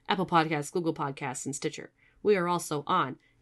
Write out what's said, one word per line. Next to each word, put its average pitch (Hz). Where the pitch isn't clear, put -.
Apple 185
Podcasts, 160
Google 165
Podcasts, 139
and 135
Stitcher. -
We 208
are 175
also 170
on 156